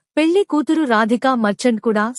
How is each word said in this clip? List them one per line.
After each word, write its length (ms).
పెళ్లి 340
కూతురు 420
రాధికా 400
మర్చెంట్ 420
కూడా 180